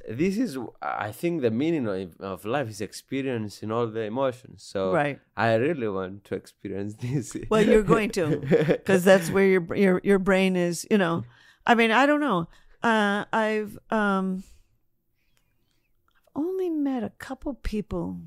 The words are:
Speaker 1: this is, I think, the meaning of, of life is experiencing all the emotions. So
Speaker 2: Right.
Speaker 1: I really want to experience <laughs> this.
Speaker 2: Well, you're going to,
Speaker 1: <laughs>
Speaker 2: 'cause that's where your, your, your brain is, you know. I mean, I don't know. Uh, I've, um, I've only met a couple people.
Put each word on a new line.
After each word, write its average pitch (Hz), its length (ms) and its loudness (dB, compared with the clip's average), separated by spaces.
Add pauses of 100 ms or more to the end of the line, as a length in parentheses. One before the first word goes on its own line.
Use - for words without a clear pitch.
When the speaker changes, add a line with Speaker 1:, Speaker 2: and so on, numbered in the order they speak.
Speaker 1:
this 180 300 -2
is, 190 220 -4 (240)
I 71 280 -6
think, 170 300 -4
the 120 100 2
meaning 135 380 0
of, 95 320 -6
of 95 240 -10
life 127 240 -4
is 104 140 -10
experiencing 113 920 -6
all 120 140 0
the 110 160 -6
emotions. 120 600 -6
So 101 300 -2
Speaker 2:
Right. 147 260 0 (200)
Speaker 1:
I 113 160 2
really 123 340 0
want 95 360 -6
to - 100 -8
experience 101 600 -8
<laughs> - 60 -20
this. 123 340 -6 (140)
Speaker 2:
Well, 220 160 2
you're 220 180 6
going 190 280 2
to, 156 680 2
Speaker 1:
<laughs> - 40 -20
Speaker 2:
'cause 190 200 2
that's 190 260 6
where 196 160 4
your, 180 280 2
your, 185 300 4
your 196 140 4
brain 190 380 2
is, 175 340 -2
you 220 80 6
know. 170 260 0 (420)
I 208 80 6
mean, 226 160 4
I 240 140 4
don't 294 160 2
know. 180 280 -2 (340)
Uh, 208 500 2
I've, 214 460 -2 (120)
um, 190 540 0 (1900)
I've 277 60 -4
only 370 260 -4
met 277 340 -2
a 202 140 -8
couple - 380 -10
people. 185 720 -6